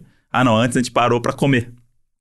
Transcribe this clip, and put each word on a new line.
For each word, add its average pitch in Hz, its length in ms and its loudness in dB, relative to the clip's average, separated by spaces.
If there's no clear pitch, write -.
Ah, 123 140 0
não, 117 100 4
antes 120 220 0
a - 20 2
gente 120 120 -4
parou 120 280 0
pra 127 140 -4
comer. 135 400 -2